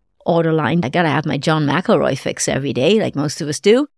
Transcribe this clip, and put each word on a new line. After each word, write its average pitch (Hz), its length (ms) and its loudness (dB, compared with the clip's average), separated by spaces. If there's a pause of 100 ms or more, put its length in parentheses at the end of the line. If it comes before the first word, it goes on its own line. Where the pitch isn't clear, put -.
(280)
Autoline. 160 560 2
I 135 60 -2
gotta 165 200 0
have 147 180 0
my 151 100 -4
John 156 300 0
McElroy 139 500 0
fix - 300 -6
every 139 260 -2
day, 170 260 2
like 165 160 -4
most 147 260 -4
of 147 60 -8
us 151 120 -6
do. 247 280 4 (100)